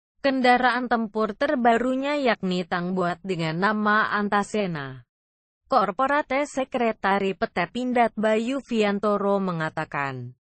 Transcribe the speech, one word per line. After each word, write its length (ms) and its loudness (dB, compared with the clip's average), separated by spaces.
kendaraan 640 2
tempur 480 -2
terbarunya 800 2
yakni 480 0
tang 320 -4
buat 240 -2
dengan 400 -4
nama 560 2
Antasena. 880 -4
Korporate 800 0
Sekretari 880 -2
P 160 -2
T 160 -2
Pindad 480 0
Bayu 480 0
Viantoro 720 0
mengatakan, 960 -4